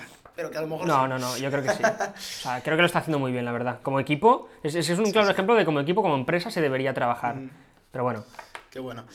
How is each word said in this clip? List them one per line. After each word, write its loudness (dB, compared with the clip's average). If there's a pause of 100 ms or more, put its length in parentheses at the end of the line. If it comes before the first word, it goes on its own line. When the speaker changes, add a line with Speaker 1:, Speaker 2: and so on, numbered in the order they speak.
(120)
Speaker 1:
<laughs> -20
Pero -6
que -8
a -4
lo -4
mejor -6
Speaker 2:
No, 4
Speaker 1:
sí. -2
Speaker 2:
no, -4
no, -4
yo -2
creo -2
que -2
sí. 0
Speaker 1:
<laughs> -4
Speaker 2:
O -4
sea, -4
creo 0
que 6
lo 6
está 2
haciendo -2
muy 0
bien, -2
la -4
verdad. -4
Como 0
equipo, 2 (140)
es, -4
es, 0
es 0
un 2
Speaker 1:
Sí, 0
Speaker 2:
claro 6
Speaker 1:
sí. 4
Speaker 2:
ejemplo 2
de 6
como 0
equipo, 0
como 2
empresa, -2
se -4
debería 0
trabajar. -2
Speaker 1:
Mm. -10 (400)
Speaker 2:
Pero -4
bueno. -2 (460)
Speaker 1:
Qué -12
bueno. -10 (100)